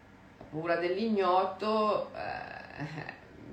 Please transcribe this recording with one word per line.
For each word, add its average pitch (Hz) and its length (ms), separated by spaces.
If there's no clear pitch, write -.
La - 120
paura 170 280
dell'ignoto, 196 1400
eh, - 680